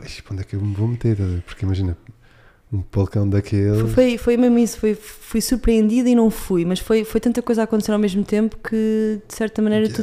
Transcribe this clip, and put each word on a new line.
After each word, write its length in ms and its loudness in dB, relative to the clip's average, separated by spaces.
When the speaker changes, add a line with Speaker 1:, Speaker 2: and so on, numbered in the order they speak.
Speaker 1:
ixi, 180 -16
para 120 -12
onde 80 -8
é 20 -8
que 100 -12
eu 60 -4
me 140 -4
vou 120 -2
meter?", 260 -2
estás 180 -2
a 60 -4
ver? 60 -6
Porque 220 -10
imagina, 320 -2
um 120 -4
palcão 440 0
daquele. 520 2
Speaker 2:
Foi, 100 0
foi, 300 2
foi 180 0
mesmo 220 4
isso, 200 0
foi, 160 0
fui 460 -6
surpreendida 680 2
e 40 4
não 160 4
fui, 360 -2
mas 140 -2
foi, 220 0
foi 160 -2
tanta 220 0
coisa 220 0
a 20 2
acontecer 280 0
ao 60 0
mesmo 260 0
tempo 340 -2
que 680 -2
de 80 -16
certa 280 -4
maneira 240 2
Speaker 1:
Yeah. 160 -4